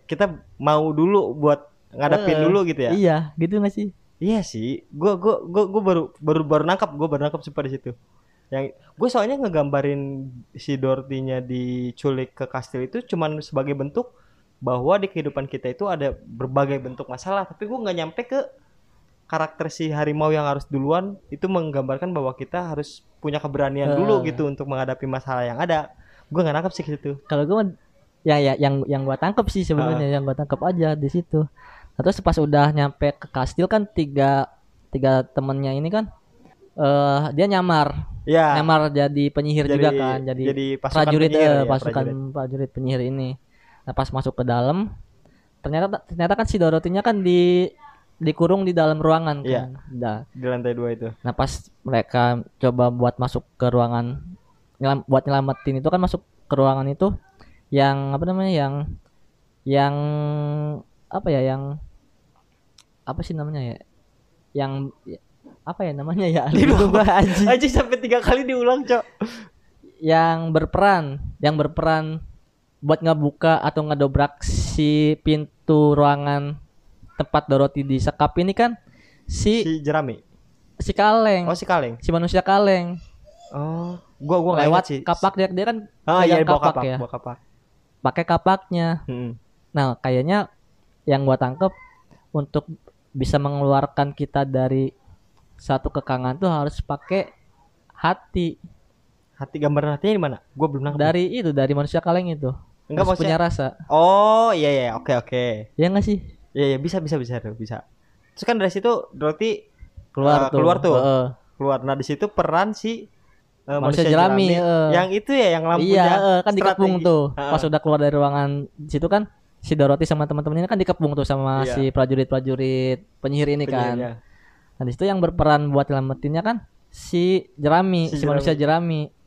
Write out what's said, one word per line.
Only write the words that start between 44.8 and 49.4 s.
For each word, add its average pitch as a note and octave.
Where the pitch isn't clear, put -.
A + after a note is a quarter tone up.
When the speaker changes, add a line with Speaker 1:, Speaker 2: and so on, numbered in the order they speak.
Speaker 2:
ternyata, F3
ternyata E3+
kan E4+
si -
Dorothy-nya E3+
kan G#3+
di, F3+
dikurung E3+
di F3+
dalam D#3
ruangan D#3